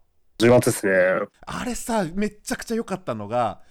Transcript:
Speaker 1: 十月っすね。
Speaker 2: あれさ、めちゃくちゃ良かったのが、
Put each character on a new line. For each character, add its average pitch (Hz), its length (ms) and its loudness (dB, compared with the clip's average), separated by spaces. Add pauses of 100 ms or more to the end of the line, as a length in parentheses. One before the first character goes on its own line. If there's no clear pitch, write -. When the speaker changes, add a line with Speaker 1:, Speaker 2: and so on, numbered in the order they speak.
(380)
Speaker 1:
十 117 120 6
月 123 200 6
っ - 20 2
す - 140 -4
ね。 95 60 2 (540)
Speaker 2:
あ 180 180 -8
れ 233 100 -4
さ、 220 300 -2 (100)
め 208 160 -2
ち - 220 -10
ゃ 233 40 -6
く - 80 -10
ち - 80 -8
ゃ - 20 -2
良 226 100 -2
か 190 120 -8
っ - 80 -10
た 127 100 -4
の 104 140 -8
が、 113 320 -2 (100)